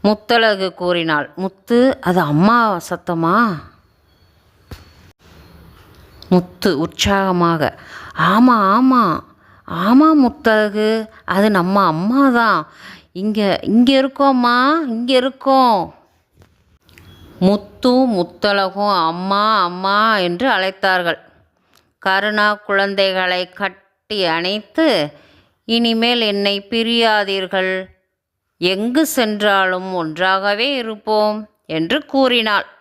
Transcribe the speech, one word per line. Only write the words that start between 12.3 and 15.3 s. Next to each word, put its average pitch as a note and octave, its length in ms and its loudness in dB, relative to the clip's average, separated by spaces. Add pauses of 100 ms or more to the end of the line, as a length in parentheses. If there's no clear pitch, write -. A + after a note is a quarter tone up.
இங்க, G3+ 500 -2
இங்க B3 400 2
இருக்கோம்மா, C4+ 880 0
இங்க A#3+ 260 -4
இருக்கோம்." B3+ 840 0 (1400)